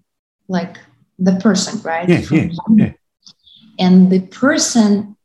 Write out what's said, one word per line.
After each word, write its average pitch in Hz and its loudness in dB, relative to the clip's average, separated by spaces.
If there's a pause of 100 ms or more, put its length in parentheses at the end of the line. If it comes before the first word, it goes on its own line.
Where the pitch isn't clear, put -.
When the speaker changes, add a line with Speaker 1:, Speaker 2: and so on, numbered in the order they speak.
(480)
Speaker 1:
like, 180 -8 (400)
the 185 0
person, 185 -2
right? 165 -6
Speaker 2:
Yeah, 170 2
Speaker 1:
From - -4
Speaker 2:
yeah, 139 0
Speaker 1:
you. 208 0
Speaker 2:
yeah. 107 -6 (840)
Speaker 1:
And 185 4
the 185 2
person, 214 -2